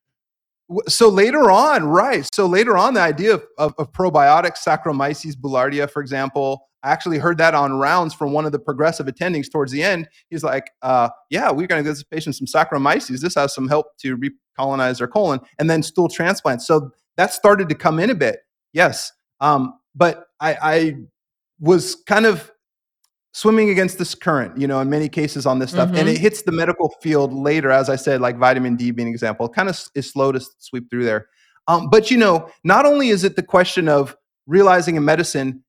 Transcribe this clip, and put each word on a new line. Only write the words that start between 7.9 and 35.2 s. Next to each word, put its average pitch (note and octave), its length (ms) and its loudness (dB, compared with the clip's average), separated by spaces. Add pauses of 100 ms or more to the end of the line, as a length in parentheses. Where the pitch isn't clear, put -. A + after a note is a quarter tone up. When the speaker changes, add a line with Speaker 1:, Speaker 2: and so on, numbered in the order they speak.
Speaker 1:
from C#3+ 200 -6
one D#3 120 0
of D3 60 -4
the C#3+ 80 -2
progressive D3+ 460 -2
attendings D3+ 440 -6
towards C#3 220 -4
the C#3+ 120 -6
end. F3+ 260 -2 (200)
He's D#3+ 140 -10
like, C3+ 280 -4 (100)
"Uh, C#3 280 2 (200)
yeah, A3 200 -2
we're E3 180 -2
gonna E3 160 -2
give D3+ 120 -4
this C#3+ 80 -18
patient D#3+ 320 -10
some C3+ 120 -10
Saccharomyces. C#3+ 760 -2
This F3 140 -4
has C#3 180 0
some C3 160 -6
help D3 160 0 (140)
to C3 180 -6
recolonize C3+ 800 -4
their A#2+ 100 -6
colon," E3 320 0 (200)
and D#3 100 0
then D#3+ 120 2
stool - 280 0
transplants. E3 580 -2
So D3+ 240 2 (240)
that F#3+ 160 0
started G3 380 2
to D3 60 -2
come D#3+ 240 0
in G3+ 100 0
a B3+ 60 0
bit. B2+ 240 -2 (340)
Yes. D#3 400 0 (260)
Um, C3+ 400 0 (160)
but E3 300 0 (160)
I, D3+ 200 -2
I D#3 340 0 (680)
was E3 340 2 (100)
kind G#3 200 2
of F#3+ 260 0 (840)
swimming A3 360 2
against F#3 280 -2
this F3 160 -8
current, B2 440 -4
you C#3 100 -2
know, C3+ 140 -2
in C3+ 80 -4
many D3+ 180 -2
cases C#3+ 380 -6
on C3 140 0
this C3 120 -6
stuff. F3 180 0
And F3+ 100 -2
Speaker 2:
Mm-hmm. D#3 100 2
Speaker 1:
it D3+ 80 0
hits G#3+ 260 0
the F#3 80 -4
medical E3 380 -2 (120)
field C#3+ 320 0
later, C#3 380 0
as C3+ 180 2
I C3+ 60 0
said, C3+ 240 -2
like B2 180 -2
vitamin B2+ 380 2
D A#2+ 160 -4
being A#2 160 -4
an A#2 60 -6
example, A#2 320 -4
it A#2 80 -8
kind F#3+ 160 -2
of F3 60 -4
s-, - 200 -16
is C#3 160 -8
slow C3+ 220 -2
to C3 40 -2
s-, B2+ 120 -12 (100)
sweep A#2+ 300 -14
through A#2+ 160 -4
there. A2 220 -4 (400)
Um, E3 220 0
but, A3 220 4
you B3+ 60 2
know, F#3 320 2 (140)
not G#3 220 4
only C#4+ 240 2
is F#3+ 140 0
it F#3+ 120 0
the F3+ 80 -4
question F3+ 440 0
of C#3+ 280 2 (300)
realizing F3+ 520 4
in D3 80 0
medicine C#3+ 640 -2